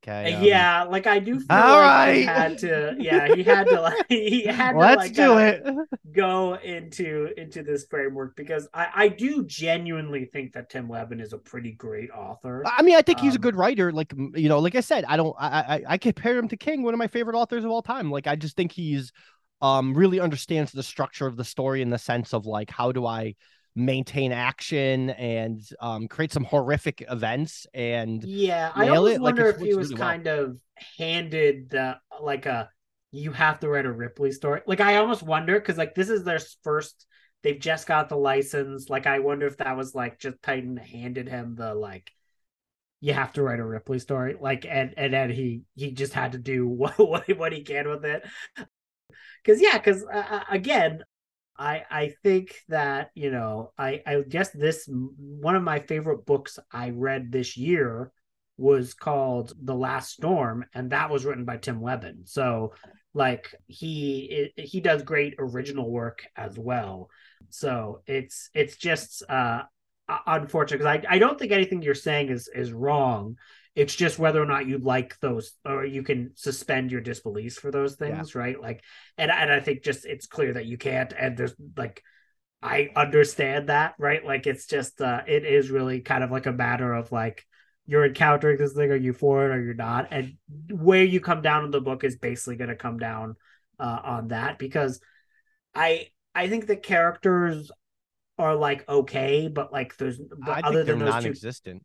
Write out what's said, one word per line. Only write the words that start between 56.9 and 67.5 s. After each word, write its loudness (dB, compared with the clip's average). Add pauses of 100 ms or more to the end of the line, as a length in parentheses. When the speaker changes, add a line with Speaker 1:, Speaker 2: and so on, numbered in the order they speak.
Speaker 2:
read -6
this -4
year -2 (460)
was 2
called -2 (100)
The -6
Last -6
Storm, -2 (100)
and -8
that -2
was -2
written -4
by -10
Tim -8
Levin. -8
So, -4 (380)
like, -2 (140)
he, -6
it, -14
he -8
does 2
great -2
original -6
work -8 (100)
as -12
well. -6 (420)